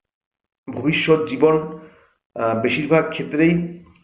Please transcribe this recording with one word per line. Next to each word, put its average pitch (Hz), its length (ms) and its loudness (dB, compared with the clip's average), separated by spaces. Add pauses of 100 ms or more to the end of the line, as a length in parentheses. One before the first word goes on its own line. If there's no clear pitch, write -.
(680)
ভবিষ্যৎ 151 580 0
জীবন, 156 520 0 (560)
আহ, 113 260 -2
বেশিরভাগ 151 480 0
ক্ষেত্রেই 165 720 0 (200)